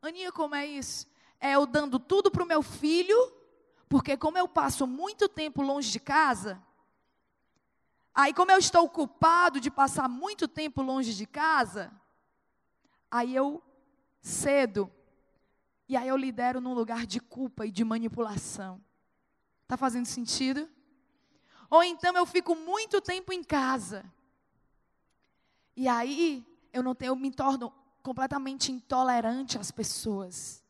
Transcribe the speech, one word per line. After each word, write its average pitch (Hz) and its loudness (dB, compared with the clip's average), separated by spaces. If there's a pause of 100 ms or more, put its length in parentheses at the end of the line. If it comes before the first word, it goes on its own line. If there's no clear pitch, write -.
"Aninha, 359 -8
como 294 -6
é 285 -4
isso?" 285 -10 (320)
É - 0
eu 285 6
dando 269 0
tudo 392 4
pro 349 -2
meu 320 2
filho, 349 2 (720)
porque 277 2
como 320 -2
eu 359 2
passo 285 0
muito 339 -2
tempo 302 -4
longe 277 -2
de 220 -6
casa, 214 0 (1500)
aí 285 4
como 370 4
eu 381 10
estou 349 6
culpado 330 4
de 254 -4
passar 269 2
muito 320 -4
tempo 302 -6
longe 262 -2
de 202 -8
casa, 254 0 (1160)
aí 240 -2
eu 285 -2 (580)
cedo 233 0 (960)
E 262 0
aí 247 -2
eu 262 0
lidero 254 -2
num 254 -4
lugar 233 -4
de 196 -6
culpa 240 -8
e 220 -6
de 190 0
manipulação. 220 -6 (880)
Tá 254 -6
fazendo 247 -2
sentido? 262 -4 (960)
Ou 330 8
então 349 0
eu 359 4
fico 349 2
muito 381 -2
tempo 370 -6
em 359 -6
casa. 262 -2 (1700)
E 254 0
aí 262 0 (260)
eu 254 -2
não 254 -2
tenho, 254 -6
eu 262 0
me 269 -4
torno 262 -2 (300)
completamente 262 -4
intolerante 254 -2
às 202 -10
pessoas. - -8